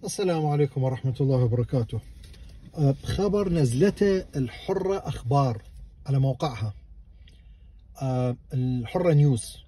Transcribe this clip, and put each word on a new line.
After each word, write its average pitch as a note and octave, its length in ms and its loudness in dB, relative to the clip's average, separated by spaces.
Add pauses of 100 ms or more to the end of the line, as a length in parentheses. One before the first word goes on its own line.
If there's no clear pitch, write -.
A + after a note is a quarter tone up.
السلام F3 420 0
عليكم D3 360 0
ورحمة B2+ 380 -2
الله C3+ 160 2
وبركاته. A#2+ 640 0 (800)
آه، C#3 160 4 (100)
خبر G3 440 0
نزلته F3+ 760 2 (120)
الحرة F#3+ 600 -4
أخبار C3+ 640 0 (440)
على C3+ 120 0
موقعها. B2 560 -2 (1300)
آه، B2+ 340 0 (180)
الحرة B2+ 580 0
نيوز C#3+ 440 4 (120)